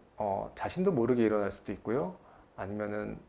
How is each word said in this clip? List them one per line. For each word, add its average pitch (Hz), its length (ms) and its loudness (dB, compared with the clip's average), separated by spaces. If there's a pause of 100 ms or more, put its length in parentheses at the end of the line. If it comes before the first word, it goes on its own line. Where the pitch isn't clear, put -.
(180)
어, 104 380 -2
자신도 - 380 0
모르게 117 300 4
일어날 104 280 4
수도 - 220 -10
있고요. 139 420 -4 (400)
아니면은, 104 640 -6 (120)